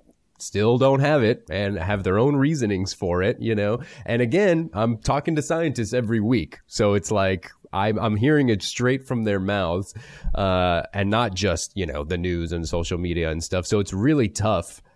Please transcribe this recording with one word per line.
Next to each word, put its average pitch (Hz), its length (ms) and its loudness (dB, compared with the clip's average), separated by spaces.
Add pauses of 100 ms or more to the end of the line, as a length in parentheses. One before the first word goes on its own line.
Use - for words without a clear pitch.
(400)
still 107 360 2
don't 135 240 4
have 143 220 4
it 110 260 2
and 101 300 -2
have 95 240 -2
their 92 160 2
own 139 160 4
reasonings 123 580 0
for 90 300 0
it, 117 180 0
you 113 140 -2
know? 104 240 0 (260)
And 117 160 0
again, 165 540 2
I'm 113 240 0
talking 151 380 -2
to 147 60 0
scientists 143 500 -2
every 117 280 0
week. 104 460 0
So 104 280 2
it's 101 180 -2
like, 95 360 0 (240)
I'm, 107 280 0
I'm 107 160 0
hearing 139 320 4
it 107 120 2
straight 131 460 -2
from 120 160 -4
their 104 160 0
mouths, 95 560 -2 (400)
uh, 92 480 2 (100)
and 98 180 -2
not 110 240 0
just, 92 420 -2
you 95 100 -2
know, 73 160 -6
the 85 160 -4
news 85 320 -2
and 85 180 -4
social 85 300 -2
media 85 320 -2
and 80 120 -4
stuff. 92 240 -4
So 110 120 0
it's 98 140 -2
really 120 360 2
tough 104 540 -2 (140)